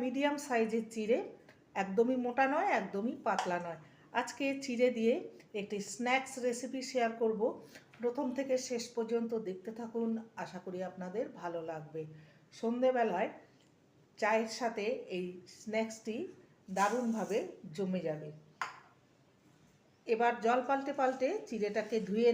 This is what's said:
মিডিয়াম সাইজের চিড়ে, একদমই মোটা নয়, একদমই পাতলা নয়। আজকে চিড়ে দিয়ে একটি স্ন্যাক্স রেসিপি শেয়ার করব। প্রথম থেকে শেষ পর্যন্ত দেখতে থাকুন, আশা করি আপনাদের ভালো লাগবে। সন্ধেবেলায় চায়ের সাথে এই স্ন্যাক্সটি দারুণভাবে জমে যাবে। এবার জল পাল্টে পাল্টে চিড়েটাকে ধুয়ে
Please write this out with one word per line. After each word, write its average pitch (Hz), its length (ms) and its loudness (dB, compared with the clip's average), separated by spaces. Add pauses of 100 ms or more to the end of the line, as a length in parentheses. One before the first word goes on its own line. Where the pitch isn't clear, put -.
মিডিয়াম 277 340 2 (100)
সাইজের 226 380 2 (100)
চিড়ে, 220 240 4 (640)
একদমই 233 420 4
মোটা 247 280 2
নয়, 359 160 2 (100)
একদমই 202 360 -2 (120)
পাতলা 185 400 2
নয়। 160 140 -8 (400)
আজকে - 240 -2 (200)
চিড়ে 247 240 4 (100)
দিয়ে 226 160 6 (460)
একটি 202 180 -4 (140)
স্ন্যাক্স 254 400 0 (140)
রেসিপি 254 340 -2 (100)
শেয়ার 233 300 2
করব। 214 200 2 (600)
প্রথম 240 260 0 (100)
থেকে 269 180 0 (140)
শেষ 233 160 -4 (120)
পর্যন্ত 226 360 0 (160)
দেখতে 185 300 -8
থাকুন, 226 320 -2 (340)
আশা 175 200 -10
করি 180 140 -6 (120)
আপনাদের 185 340 -4 (160)
ভালো 170 200 -4 (100)
লাগবে। 156 320 -8 (580)
সন্ধেবেলায় 240 680 2 (880)
চায়ের 220 400 2
সাথে 226 260 -2 (320)
এই 180 100 -2 (340)
স্ন্যাক্সটি 220 560 -2 (520)
দারুণভাবে 208 680 2 (380)
জমে 185 320 0
যাবে। 151 200 -4 (1800)
এবার 233 260 4 (120)
জল 247 240 4
পাল্টে 277 300 2
পাল্টে 262 300 4 (200)
চিড়েটাকে 214 480 0 (120)
ধুয়ে 226 260 6